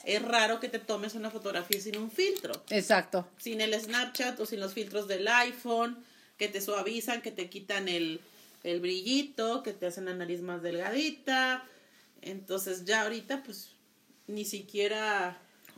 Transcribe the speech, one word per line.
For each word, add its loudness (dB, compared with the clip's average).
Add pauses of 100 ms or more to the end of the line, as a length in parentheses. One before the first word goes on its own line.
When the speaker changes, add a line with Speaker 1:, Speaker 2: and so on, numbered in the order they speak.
Speaker 1:
es 2
raro 6
que -4
te -2
tomes -2
una -4
fotografía -2
sin -4
un -4
filtro. 0
Speaker 2:
Exacto. 4
Speaker 1:
Sin -4
el 2
Snapchat -2
o -2
sin -4
los -4
filtros -4
del 0
iPhone, 2 (400)
que 0
te -4
suavizan, -2
que -8
te -6
quitan -4
el, 0 (420)
el 0
brillito, 0
que -4
te -8
hacen -4
la -2
nariz -4
más -6
delgadita. 0 (600)
Entonces -4
ya 4
ahorita, -2
pues, -14 (560)
ni -4
siquiera 0 (400)